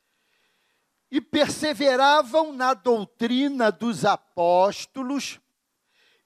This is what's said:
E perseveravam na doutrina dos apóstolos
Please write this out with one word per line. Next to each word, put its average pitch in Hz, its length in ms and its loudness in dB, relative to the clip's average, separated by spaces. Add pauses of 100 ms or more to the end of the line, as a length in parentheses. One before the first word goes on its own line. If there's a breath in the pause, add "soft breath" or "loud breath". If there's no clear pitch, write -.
(1120)
E 269 100 -2
perseveravam 285 1300 0
na 262 220 -2
doutrina 247 960 0
dos 208 340 -4
apóstolos 196 1300 -2 (880)